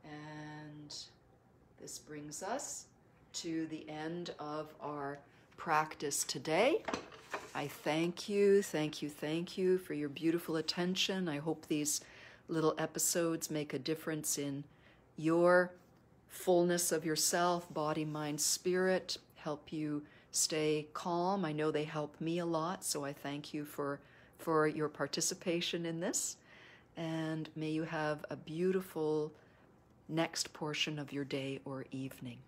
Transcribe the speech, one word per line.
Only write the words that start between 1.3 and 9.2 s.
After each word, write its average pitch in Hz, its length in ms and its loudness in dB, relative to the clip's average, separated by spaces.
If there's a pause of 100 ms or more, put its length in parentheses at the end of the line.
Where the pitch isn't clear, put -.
this - 180 -12
brings 151 440 -10
us 233 420 -6 (500)
to 160 320 -2
the 156 220 -8
end 165 500 -6
of 151 420 -6
our 143 380 -6 (380)
practice 156 680 0
today. 165 640 2 (680)
I 139 140 -4
thank 160 640 0
you, 202 340 8
thank 151 400 0
you, 147 60 -4
thank 160 500 -4